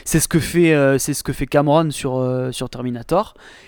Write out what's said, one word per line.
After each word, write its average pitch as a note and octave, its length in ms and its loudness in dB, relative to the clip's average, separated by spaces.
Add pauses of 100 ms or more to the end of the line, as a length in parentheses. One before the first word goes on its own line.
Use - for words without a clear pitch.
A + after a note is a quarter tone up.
C'est - 160 2
ce - 80 0
que E3 140 2
fait, E3 320 2
euh, C3+ 240 4
c'est C#3+ 160 -4
ce - 100 -8
que D3 80 -4
fait C#3 160 -6
Cameron D3 440 2
sur, B2+ 260 -4
euh, B2+ 340 -2
sur B2 180 -8
Terminator, B2 680 -4 (320)